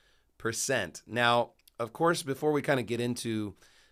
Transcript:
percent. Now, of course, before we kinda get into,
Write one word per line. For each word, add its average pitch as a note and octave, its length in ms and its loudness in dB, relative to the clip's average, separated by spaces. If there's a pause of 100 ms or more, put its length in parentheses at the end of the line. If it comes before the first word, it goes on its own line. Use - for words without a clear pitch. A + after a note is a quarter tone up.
(380)
percent. A2 720 -2
Now, A#2+ 440 2 (280)
of A2+ 120 -4
course, E3+ 300 2
before C#3 300 0
we D3 100 2
kinda C3+ 220 2
get A2+ 180 -4
into, A2 540 -4 (360)